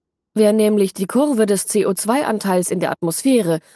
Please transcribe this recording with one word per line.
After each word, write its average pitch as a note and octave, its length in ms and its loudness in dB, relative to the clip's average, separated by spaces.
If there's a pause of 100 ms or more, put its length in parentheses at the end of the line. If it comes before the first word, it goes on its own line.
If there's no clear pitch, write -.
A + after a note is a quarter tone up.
(340)
Wer G#3+ 180 4
nämlich G#3+ 400 2
die G3 140 -6
Kurve B3 400 0
des G3 200 -2
C G#3 200 0
O G3 80 0
zwei B3 320 -2
Anteils G3 440 -2
in F3+ 100 -4
der E3 100 -2
Atmosphäre F3 720 0 (160)